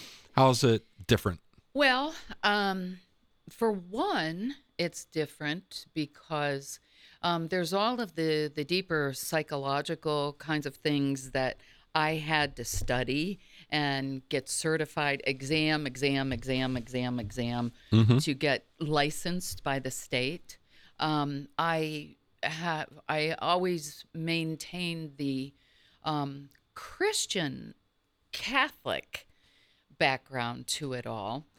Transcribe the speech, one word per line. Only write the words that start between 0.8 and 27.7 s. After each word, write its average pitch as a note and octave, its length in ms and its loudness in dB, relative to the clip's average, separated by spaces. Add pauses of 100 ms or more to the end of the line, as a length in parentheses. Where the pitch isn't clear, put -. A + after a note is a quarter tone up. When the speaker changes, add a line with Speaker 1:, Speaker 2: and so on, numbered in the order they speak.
Speaker 1:
different? G2+ 320 4 (340)
Speaker 2:
Well, C#4 420 4 (280)
um, F#3+ 540 2 (520)
for A3+ 220 0
one, G3 840 -2 (220)
it's E3+ 280 -4
different D3+ 880 -4
because, D3 840 -4 (440)
um, E3+ 260 0
there's F3 240 0
all A3 280 2
of F#3+ 140 -6
the, D#3 380 2
the D3+ 120 -2
deeper D#3 480 0
psychological D3 1300 -2
kinds D3+ 260 -2
of C#3 100 -8
things C#3 560 0
that C3 260 0 (360)
I D#3 220 2
had D3+ 400 0
to A#2+ 100 -8
study C3+ 720 0 (300)
and C3+ 600 -2
get C#3 200 -2
certified, D3+ 760 0
exam, D3+ 580 2
exam, C3+ 480 2
exam, C3 440 0
exam, B2 420 -2
exam, A#2+ 540 -2 (180)
Speaker 1:
Mm-hmm. A2+ 280 8
Speaker 2:
to D3+ 140 0
get C3+ 320 2 (140)
licensed D3+ 840 -2
by C#3 160 0
the C3 120 -4
state. - 640 -4 (420)
Um, D3 480 0 (120)
I D#3 560 -2 (280)
have, D#3 440 -2 (200)
I D#3 320 0
always F3 680 0 (100)
maintained E3 1040 -4
the, C#3 360 -2 (500)
um, C#3+ 460 -4 (240)
Christian D3+ 1000 -2 (560)